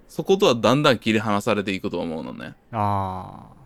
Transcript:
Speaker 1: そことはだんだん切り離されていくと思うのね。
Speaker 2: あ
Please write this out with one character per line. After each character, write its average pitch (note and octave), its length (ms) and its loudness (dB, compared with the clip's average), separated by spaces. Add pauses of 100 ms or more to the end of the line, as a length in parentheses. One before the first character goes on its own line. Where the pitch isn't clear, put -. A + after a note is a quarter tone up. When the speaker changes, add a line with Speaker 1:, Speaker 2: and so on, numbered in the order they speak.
Speaker 1:
そ - 160 -8
こ F#3+ 140 2
と G3 80 2
は C3+ 100 6
だ A2+ 200 4
ん D3 80 2
だ C#3+ 100 6
ん G#2 60 -2
切 A2 140 0
り A2 60 2
離 G#2 220 0
さ A2 140 0
れ G2+ 80 0
て G2+ 80 -4
い F#2 80 -4
く G2+ 100 -4
と F2 100 -4
思 E2 200 -4
う C2+ 40 -8
の B1 100 -10
ね。 A#1+ 220 -14 (160)
Speaker 2:
あ G2 720 -4 (200)